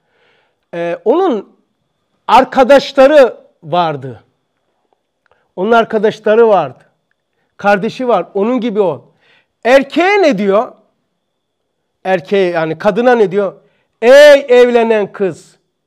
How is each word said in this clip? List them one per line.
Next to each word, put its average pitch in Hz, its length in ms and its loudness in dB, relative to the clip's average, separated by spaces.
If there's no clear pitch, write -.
e, 170 320 -8
onun 277 500 -2
arkadaşları 262 1080 2
vardı. 147 600 -8
Onun 196 160 -4
arkadaşları 220 760 0
vardı. 147 360 -2
Kardeşi 208 500 -4
var, 190 260 -2
onun 226 260 -2
gibi 214 200 -6
ol. 156 220 -4
Erkeğe 285 580 0
ne 277 160 0
diyor? 196 340 -2
Erkeğe, 190 480 -2
yani 160 260 -6
kadına 214 380 0
ne 202 160 0
diyor? 196 220 -4
"Ey 277 480 6
evlenen 233 640 0
kız, - 440 -8